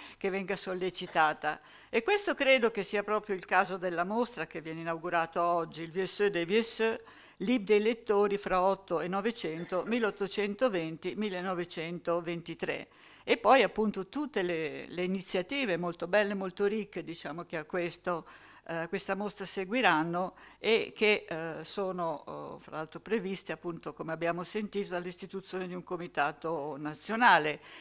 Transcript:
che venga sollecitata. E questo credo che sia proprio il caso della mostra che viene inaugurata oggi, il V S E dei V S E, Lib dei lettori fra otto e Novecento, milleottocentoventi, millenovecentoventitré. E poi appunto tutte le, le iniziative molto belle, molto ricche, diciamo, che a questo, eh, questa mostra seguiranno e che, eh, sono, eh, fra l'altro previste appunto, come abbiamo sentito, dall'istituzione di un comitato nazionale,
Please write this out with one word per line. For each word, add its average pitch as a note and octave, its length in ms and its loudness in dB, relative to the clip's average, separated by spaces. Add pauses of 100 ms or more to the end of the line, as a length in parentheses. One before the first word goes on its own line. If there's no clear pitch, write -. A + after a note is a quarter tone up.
(180)
che F#3+ 120 -2
venga F#3+ 260 -2
sollecitata. F3 1040 0 (280)
E A#3 140 0
questo G4+ 320 0
credo B3+ 380 6
che G3+ 100 -2
sia G3+ 220 -2
proprio G#3 320 -2
il F3 80 -10
caso F#3 320 4
della F3 260 -2
mostra G#3 460 -2
che E3+ 120 -10
viene D#3+ 200 -10
inaugurata E3 640 0
oggi, E3 380 0
il E3 100 -10
V F#3 100 -2
S F3+ 200 -4
E G#3 80 4
dei E3+ 140 0
V G3 140 2
S A3+ 220 0
E, A3 240 0 (320)
Lib G#3+ 280 0
dei G#3 160 6
lettori G#3 560 4
fra F#3 260 2
otto F#3+ 360 2
e D#3 80 -2
Novecento, F3+ 800 -2
milleottocentoventi, G3+ 1300 0
millenovecentoventitré. E3+ 1700 -4 (340)
E C4 140 4
poi B3 260 8
appunto G3 460 0
tutte C4+ 340 -4
le, D#3+ 460 -2
le F3 160 -4
iniziative F#3+ 720 0
molto E3+ 320 -4
belle, G3+ 260 4
molto F#3+ 320 -2
ricche, G3+ 380 -2
diciamo, D#3+ 400 -8
che E3+ 140 -6
a D3+ 60 -6
questo, F3 600 -2 (400)
eh, E3 220 -2
questa G3 260 -2
mostra G3 320 -4
seguiranno F3+ 880 2 (240)
e G#3+ 360 2
che, G#3+ 340 4
eh, D#3+ 360 -6
sono, E3 920 -4
eh, D3 40 -18
fra - 160 -12
l'altro D#3+ 220 -10
previste F#3+ 520 -4
appunto, E3 400 -8
come D#3 200 -6
abbiamo E3+ 300 0
sentito, G3+ 480 -4
dall'istituzione F#3 800 -6
di F3 60 -8
un F3 100 -8
comitato D#3 920 -2
nazionale, D#3 840 4 (200)